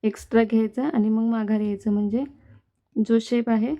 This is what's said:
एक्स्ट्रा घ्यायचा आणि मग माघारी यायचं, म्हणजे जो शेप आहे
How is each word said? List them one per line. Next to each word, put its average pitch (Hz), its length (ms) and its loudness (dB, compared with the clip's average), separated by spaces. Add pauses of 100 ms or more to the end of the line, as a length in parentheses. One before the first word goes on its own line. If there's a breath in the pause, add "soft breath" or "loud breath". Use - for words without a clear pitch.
एक्स्ट्रा 226 420 2
घ्यायचा 220 440 0
आणि 220 200 0
मग 220 220 0
माघारी 214 360 0
यायचं, 202 260 -2
म्हणजे 208 320 0 (720 soft breath)
जो 226 220 2
शेप 233 320 -2
आहे 226 300 0